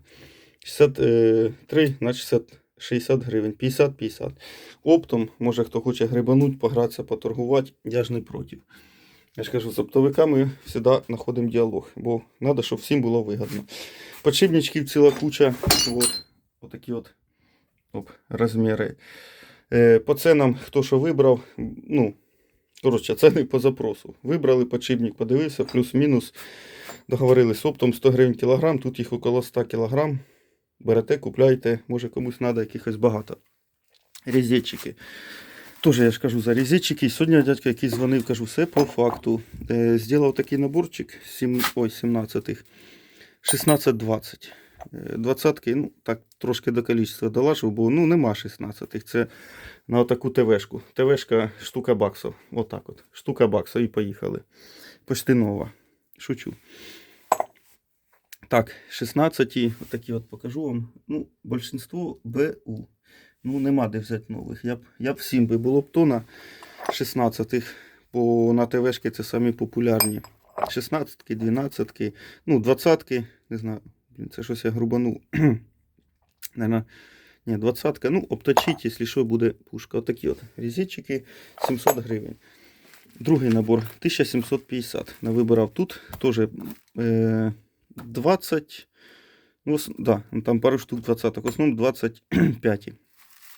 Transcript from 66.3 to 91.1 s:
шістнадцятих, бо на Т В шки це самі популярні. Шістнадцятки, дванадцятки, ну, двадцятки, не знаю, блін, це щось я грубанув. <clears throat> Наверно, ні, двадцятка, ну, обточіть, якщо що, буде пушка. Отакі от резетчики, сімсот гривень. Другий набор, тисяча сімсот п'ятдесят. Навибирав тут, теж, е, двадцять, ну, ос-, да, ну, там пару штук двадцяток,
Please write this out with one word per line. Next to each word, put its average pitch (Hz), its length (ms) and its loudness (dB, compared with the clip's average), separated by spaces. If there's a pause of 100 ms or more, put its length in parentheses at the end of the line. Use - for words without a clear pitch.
шістнадцятих, 120 800 -2 (380)
бо 117 400 4
на 120 120 4
Т 123 140 -2
В 123 140 2
шки - 180 -6
це 113 120 -10
самі 120 280 -2
популярні. 113 680 0 (480)
Шістнадцятки, - 680 -6
дванадцятки, 113 800 -4 (320)
ну, 139 140 2
двадцятки, 131 640 0 (240)
не 117 80 -10
знаю, 110 220 -8 (380)
блін, 107 120 -12
це - 140 -14
щось 117 220 -6
я 113 60 0
грубанув. 117 560 -2
<clears throat> - 1300 -4
Наверно, 113 300 -2 (600)
ні, 110 120 -4
двадцятка, 123 520 -2
ну, 180 200 0
обточіть, 139 560 0
якщо 117 200 -6
що, 131 180 0
буде 113 260 2
пушка. - 480 -10
Отакі - 320 -4
от 127 120 -6 (160)
резетчики, 131 640 -8 (440)
сімсот 120 300 0
гривень. 110 380 -6 (840)
Другий 131 300 2
набор, 113 340 4 (160)
тисяча - 260 0
сімсот 123 420 -4
п'ятдесят. - 540 -8
Навибирав 113 520 2
тут, - 280 -4 (200)
теж, 117 180 0 (580)
е, 113 560 0 (360)
двадцять, 143 960 -4 (800)
ну, 147 80 -2
ос-, - 260 -4
да, 107 320 0
ну, 117 100 -4
там 117 180 0
пару 131 180 2
штук 120 240 -8
двадцяток, 113 440 -2